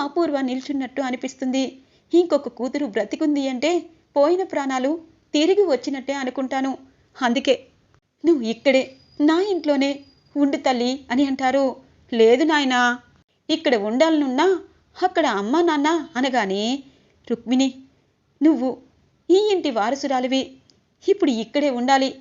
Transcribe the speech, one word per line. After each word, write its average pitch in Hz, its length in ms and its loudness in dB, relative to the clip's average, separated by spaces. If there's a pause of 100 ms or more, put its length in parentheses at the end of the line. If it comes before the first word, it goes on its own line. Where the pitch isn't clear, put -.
అపూర్వ 285 400 -2
నిల్చున్నట్టు 262 600 -6
అనిపిస్తుంది. 262 640 -4 (480)
ఇంకొక 330 360 2
కూతురు 269 360 -6
బ్రతికుంది 277 600 -2
అంటే 269 240 -2 (440)
పోయిన 339 280 2
ప్రాణాలు 269 480 -4 (420)
తిరిగి 359 320 4
వచ్చినట్టే 269 480 -4
అనుకుంటాను. 269 580 -4 (460)
అందుకే 254 380 0 (680)
నువ్వు 294 200 2 (100)
ఇక్కడే 262 300 2 (380)
నా 320 160 4 (140)
ఇంట్లోనే 285 400 0 (440)
ఉండు 285 220 0
తల్లి 247 340 0 (180)
అని 247 160 0
అంటారు. 269 400 0 (460)
లేదు 233 320 4
నాయనా, 277 380 2 (680)
ఇక్కడ 311 320 0
ఉండాలనున్నా 285 640 2 (500)
అక్కడ 359 280 0 (120)
అమ్మా 220 240 0
నాన్న 302 280 2 (260)
అనగానే 226 480 -2 (640)
రుక్మిణి, 254 420 0 (720)
నువ్వు 262 280 2 (600)
ఈ 370 100 6 (120)
ఇంటి 320 200 0
వారసురాలివి, 254 680 -2 (640)
ఇప్పుడు 359 280 2 (120)
ఇక్కడే 285 260 -2
ఉండాలి 262 400 2 (120)